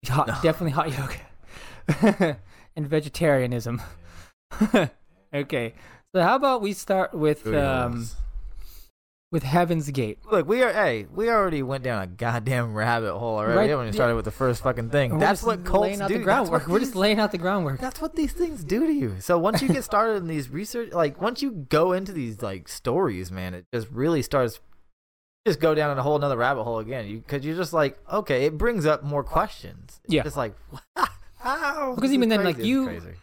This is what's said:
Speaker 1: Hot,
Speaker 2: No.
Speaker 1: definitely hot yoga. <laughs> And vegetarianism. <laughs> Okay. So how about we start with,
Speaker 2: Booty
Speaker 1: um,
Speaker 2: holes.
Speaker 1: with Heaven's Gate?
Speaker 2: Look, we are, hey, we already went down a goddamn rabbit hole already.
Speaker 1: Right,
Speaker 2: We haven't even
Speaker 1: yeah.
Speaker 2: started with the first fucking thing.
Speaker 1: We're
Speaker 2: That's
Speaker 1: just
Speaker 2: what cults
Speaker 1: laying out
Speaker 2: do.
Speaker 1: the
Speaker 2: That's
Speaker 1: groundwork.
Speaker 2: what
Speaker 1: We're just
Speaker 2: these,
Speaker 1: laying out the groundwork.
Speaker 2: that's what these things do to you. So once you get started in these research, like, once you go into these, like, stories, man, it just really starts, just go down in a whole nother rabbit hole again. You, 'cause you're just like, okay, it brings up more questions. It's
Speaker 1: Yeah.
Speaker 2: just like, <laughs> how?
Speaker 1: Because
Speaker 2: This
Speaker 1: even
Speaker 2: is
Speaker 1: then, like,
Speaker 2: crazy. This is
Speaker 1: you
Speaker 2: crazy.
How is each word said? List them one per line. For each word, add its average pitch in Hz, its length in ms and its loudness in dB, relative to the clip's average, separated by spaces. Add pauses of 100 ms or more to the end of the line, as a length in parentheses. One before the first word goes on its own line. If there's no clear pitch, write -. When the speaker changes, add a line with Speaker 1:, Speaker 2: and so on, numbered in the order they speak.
Speaker 1:
Hot, 135 200 10
Speaker 2:
No. 107 140 0
Speaker 1:
definitely 156 300 4
hot 156 260 2
yoga. - 1400 0
<laughs> - 80 -20 (260)
And 151 120 -4
vegetarianism. 131 920 2 (800)
<laughs> 208 280 4 (440)
Okay. 139 400 -4 (420)
So 185 80 4
how 202 120 4
about 262 260 2
we 202 120 -2
start 190 400 -2
with, 151 300 0
Speaker 2:
Booty 113 140 0
Speaker 1:
um, 131 360 0
Speaker 2:
holes. 117 220 -8 (1160)
Speaker 1:
with 156 120 -2
Heaven's 160 480 2
Gate? 127 260 -2 (140)
Speaker 2:
Look, 175 160 2
we 240 160 4
are, 233 100 4
hey, 139 400 0
we 226 160 0
already 190 320 2
went 135 220 -6
down 117 180 -2
a 92 60 -6
goddamn 117 680 -2
rabbit 110 420 0
hole 110 220 -4
already. 107 200 2
Speaker 1:
Right, 208 80 4
Speaker 2:
We - 40 2
haven't 127 180 0
even 110 60 -4
Speaker 1:
yeah. 107 40 -2
Speaker 2:
started 120 180 2
with 113 100 -2
the 110 60 -6
first 123 320 0
fucking 120 280 -2
thing. 135 200 2
Speaker 1:
We're 156 80 0
Speaker 2:
That's 160 220 2
Speaker 1:
just 226 60 0
Speaker 2:
what 190 180 -2
cults 190 180 4
Speaker 1:
laying 202 180 -2
out 196 60 -2
Speaker 2:
do. 196 80 0
Speaker 1:
the 226 40 0
Speaker 2:
That's 226 60 -6
Speaker 1:
groundwork. 185 380 2
Speaker 2:
what 165 80 -4
Speaker 1:
We're 196 80 4
just 262 140 -4
Speaker 2:
these, 185 60 -4
Speaker 1:
laying 208 200 4
out 214 120 2
the 196 60 -4
groundwork. 170 440 0
Speaker 2:
that's 262 200 -6
what - 140 -6
these 311 180 0
things 320 300 -4
do 220 240 0
to 311 60 2
you. 117 260 -2
So 175 180 2
once 214 240 2
you 269 60 -2
get 233 160 2
started 220 320 2
in 180 120 -4
these 151 220 -4
research, 214 440 -8
like, 156 280 0
once 233 220 -2
you 277 80 -2
go 160 400 2
into 190 200 -2
these, 120 300 -6
like, 98 280 -8
stories, 120 600 -2
man, 92 220 -8
it 90 200 -14
just 113 180 -4
really 143 320 0
starts, 123 360 -2 (840)
just 185 140 2
go 156 160 4
down 151 160 0
in 139 80 -2
a 127 40 -2
whole 147 140 2
nother 143 200 0
rabbit 120 260 0
hole 113 160 -4
again. 110 280 -8
You, 110 200 -10
'cause 143 160 -4
you're 160 140 -6
just 170 160 -4
like, 147 260 0 (120)
okay, 143 340 0
it 156 120 0
brings 208 300 0
up 151 160 2
more 143 200 -2
questions. - 840 -6
It's 196 80 -2
Speaker 1:
Yeah. 143 100 2
Speaker 2:
just 143 140 -6
like, 117 180 -4 (400)
<laughs> - 0 - (420)
how? 285 560 -4
Speaker 1:
Because 240 160 0
Speaker 2:
This 277 60 2
Speaker 1:
even 240 160 4
Speaker 2:
is 214 60 4
Speaker 1:
then, 196 80 2
like, 170 100 0
Speaker 2:
crazy. 214 180 0
This 269 60 2
is 262 120 -4
Speaker 1:
you 170 80 -10
Speaker 2:
crazy. 85 240 -16